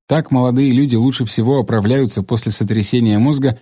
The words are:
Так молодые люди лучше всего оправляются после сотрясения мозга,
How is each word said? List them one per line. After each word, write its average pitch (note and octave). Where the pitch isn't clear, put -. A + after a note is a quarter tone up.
Так D#3
молодые B2+
люди C3
лучше B2
всего B2
оправляются A2+
после A2+
сотрясения G#2+
мозга, C3+